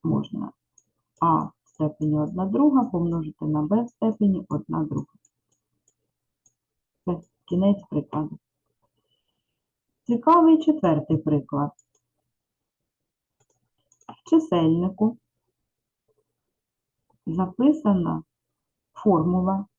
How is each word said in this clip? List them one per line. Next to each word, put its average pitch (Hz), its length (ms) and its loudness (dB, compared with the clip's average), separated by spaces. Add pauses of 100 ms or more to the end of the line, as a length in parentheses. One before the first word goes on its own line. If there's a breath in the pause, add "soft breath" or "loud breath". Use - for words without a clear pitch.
Можна 71 480 -4 (680)
а 160 240 0
в - 80 -14 (120)
степені 151 560 -4
одна 180 260 -4
друга 269 380 2
помножити 170 600 -4
на 151 180 -2
б 208 220 0
в 240 40 -12
степені 208 600 -2
одна 156 360 -4
друга. - 220 -6 (2000)
Це 175 160 -4 (240)
кінець 190 460 0
прикладу. - 480 -6 (1700)
Цікавий 320 580 4
четвертий - 540 0
приклад. 147 540 -2 (2500)
В - 220 -12
чисельнику 185 880 0 (2000)
записана 180 960 0 (680)
формула 185 760 0 (120)